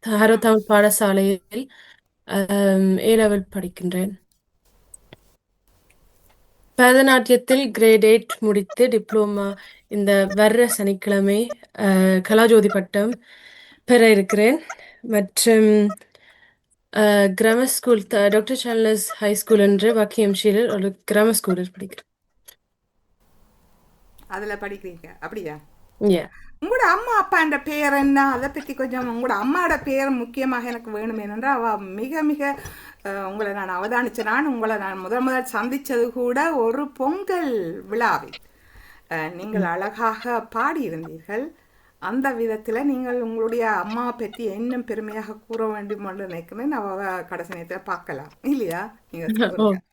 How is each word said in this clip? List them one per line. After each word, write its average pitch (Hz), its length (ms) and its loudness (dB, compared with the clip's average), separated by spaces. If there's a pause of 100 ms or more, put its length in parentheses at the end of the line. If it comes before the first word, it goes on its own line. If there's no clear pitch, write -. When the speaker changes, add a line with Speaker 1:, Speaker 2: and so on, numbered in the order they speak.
Speaker 1:
ஹாரோ 214 320 4
தமிழ் 220 280 2
பாடசாலையில், 208 960 2 (640)
அஹ், 190 720 2
ஏ 226 160 4
லெவல் 208 340 2
படிக்கின்றேன். 185 600 -6 (2750)
பரதநாட்டியத்தில் 254 960 4
கிரேட் 220 340 6
எயிட் 220 340 4
முடித்து 208 480 0
டிப்ளோமா 208 600 0 (400)
இந்த 202 420 2
வர்ற 214 360 4
சனிக்கிழமை, 196 720 0 (380)
அஹ், 190 440 4
கலாஜோதி 220 480 6
பட்டம் 202 440 -2 (720)
பெற 240 240 6
இருக்கிறேன். 214 500 4 (420)
மற்றும், 220 680 4 (1200)
அஹ், 202 400 4
கிராமர் 226 340 2
ஸ்கூல், 233 400 0
த-, 202 220 2
டாக்டர் 214 260 2
சார்லஸ் 226 580 0
ஹை 208 200 -2
ஸ்கூல் 208 260 2
என்று 202 340 4
பக்கிங்ஹாம்ஷையரில் 208 800 0
ஒரு 196 300 -4
கிராமர் 214 300 2
ஸ்கூலில் 180 400 -4
படிக்கிறேன். - 320 -16 (2250)
Speaker 2:
அதுல 202 280 -8
படிக்கிறீங்க, 196 520 -14 (120)
அப்படியா? 165 360 -10 (460)
Speaker 1:
Yeah. 185 260 2 (320)
Speaker 2:
உங்களோட 466 280 0
அம்மா 440 280 0
அப்பான்ற 320 480 0
பேர் 294 300 -2
என்ன? 277 380 4
அதை 262 180 -4
பத்தி 285 240 -12
கொஞ்சம், 254 340 -6
உங்களோட 233 260 -4
அம்மாவோட 294 500 0
பேர் 269 260 -2
முக்கியமாக 247 580 -4
எனக்கு 233 240 -10
வேணும். 220 280 -6
ஏனென்றால், 226 380 -4
அவ 233 200 -2
மிக 214 460 -6
மிக, 294 180 -2 (640)
அஹ், 196 200 -8
உங்களை 202 300 -6
நான் 196 160 -8
அவதானிச்ச, 226 540 -4
நான் 233 220 -2
உங்களை 226 320 -2
நான் 190 200 -8
முதல் 196 240 -4
முதல் 254 300 -2
சந்திச்சது 240 600 -4
கூட 254 440 -2
ஒரு 254 320 -2
பொங்கல் 320 680 -4 (340)
விழாவில். 202 500 -4 (720)
அஹ், 165 240 -8
நீங்கள் 202 280 -6
Speaker 1:
ம். 185 40 0
Speaker 2:
அழகாக 220 840 -4
பாடியிருந்தீர்கள். 208 960 -6 (560)
அந்த 262 320 -2
விதத்துல 226 500 -4
நீங்கள் 254 380 -2
உங்களுடைய 226 500 -4
அம்மா 214 400 -4
பத்தி 220 320 -10
இன்னும் 240 400 -6
பெருமையாக 214 540 -10
கூற 226 300 -6
வேண்டும் 202 400 -8
என்று 190 200 -10
நினைக்கிறேன். 185 440 -8
அவ 226 160 -4 (360)
கடைசி 180 300 -12
நேரத்துல 175 300 -12
பார்க்கலாம், 160 480 -10 (100)
இல்லையா? 220 560 -4 (140)
நீங்க 165 160 -10
Speaker 1:
ஓ. 214 100 -2
Speaker 2:
சொல்லுங்க. 214 420 0 (140)